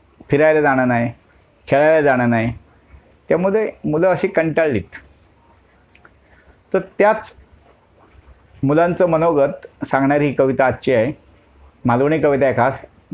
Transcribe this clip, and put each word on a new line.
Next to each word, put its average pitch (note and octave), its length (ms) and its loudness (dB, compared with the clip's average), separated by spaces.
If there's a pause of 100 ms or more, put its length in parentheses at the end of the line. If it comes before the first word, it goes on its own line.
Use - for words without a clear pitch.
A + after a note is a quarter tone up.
(300)
फिरायला D#3 300 4
जाणं C3 280 2
नाही, A#2 240 -2 (560)
खेळायला D3+ 320 2
जाणं B2+ 300 2
नाही, A#2 220 -2 (760)
त्यामुळे G3 420 0 (140)
मुलं D#3+ 240 0
अशी F#3 200 -2
कंटाळलीत. D#3 680 -2 (1800)
तर F#3+ 40 2 (200)
त्याच G#3+ 460 -2 (1160)
मुलांचं E3 440 0
मनोगत D#3+ 800 -2
सांगणारी C#3+ 400 0
ही B2+ 80 -4
कविता C3+ 320 0
आजची B2+ 260 -2
आहे, A#2+ 200 0 (720)
मालवणी C3+ 340 0
कविता C#3+ 260 0
आहे B2+ 120 0
खास, B2 280 -2 (300)